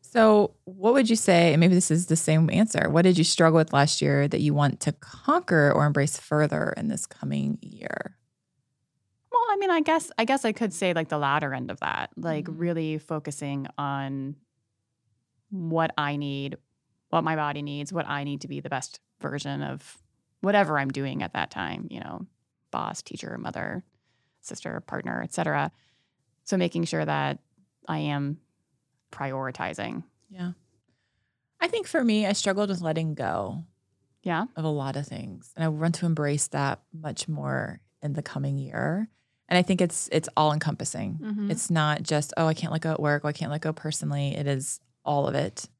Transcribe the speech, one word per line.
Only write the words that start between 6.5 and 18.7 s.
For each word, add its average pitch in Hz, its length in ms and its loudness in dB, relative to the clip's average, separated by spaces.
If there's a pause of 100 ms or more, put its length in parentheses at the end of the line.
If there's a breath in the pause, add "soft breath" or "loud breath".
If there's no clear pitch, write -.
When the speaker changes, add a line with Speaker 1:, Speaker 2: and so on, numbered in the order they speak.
Speaker 1:
in - 100 -4
this - 180 -4
coming - 560 -4
year? - 560 -12 (1120)
Speaker 2:
Well, 494 100 4 (100)
I 392 60 2
mean, 392 120 0
I 330 120 4
guess, 320 360 2
I 226 80 2
guess 269 200 2
I 220 60 2
could 208 220 -2
say, 180 200 0
like, 160 160 -2
the 151 100 -2
latter 143 340 0
end 127 160 -6
of - 120 -10
that, - 360 -4
like, 156 280 -4
Speaker 1:
Mm-hmm. 160 120 -10
Speaker 2:
really 160 400 -2
focusing 147 720 -6 (100)
on 139 580 -6 (1160)
what 165 460 -2
I 143 180 0
need, 139 420 -6 (520)
what 165 140 2
my 160 120 0
body 147 260 -4
needs, 147 320 -8
what 170 140 -4
I 143 160 -4
need 143 180 -6
to - 60 -14
be 143 140 -8
the - 80 -14
best - 300 -8 (220)